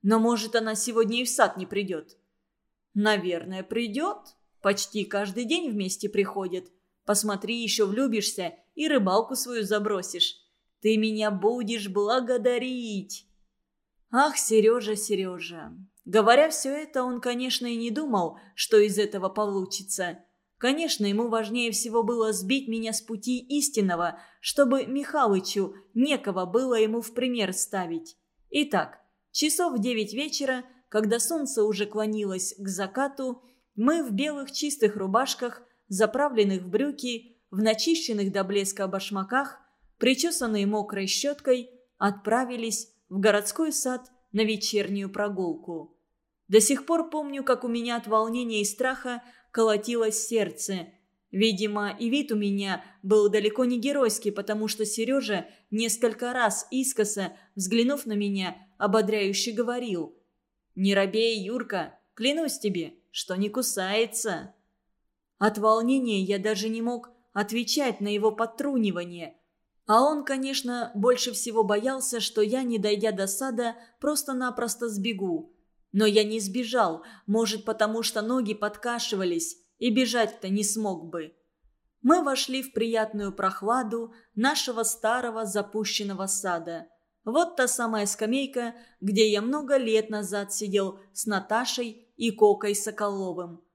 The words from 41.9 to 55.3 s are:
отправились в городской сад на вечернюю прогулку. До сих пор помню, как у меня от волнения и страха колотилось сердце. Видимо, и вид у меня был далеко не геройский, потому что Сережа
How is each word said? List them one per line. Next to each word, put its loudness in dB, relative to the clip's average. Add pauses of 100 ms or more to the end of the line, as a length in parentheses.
отправились -2 (160)
в -4
городской 2
сад -4 (220)
на 2
вечернюю -2
прогулку. -4 (520)
До 10
сих 2
пор 0
помню, -6
как 2
у -2
меня -2
от -6
волнения 0
и 0
страха -4 (280)
колотилось 0
сердце. -2 (420)
Видимо, 2
и -2
вид 0
у 0
меня -2 (200)
был 6
далеко 2
не 0
геройский, 0
потому -4
что -4
Сережа -2 (240)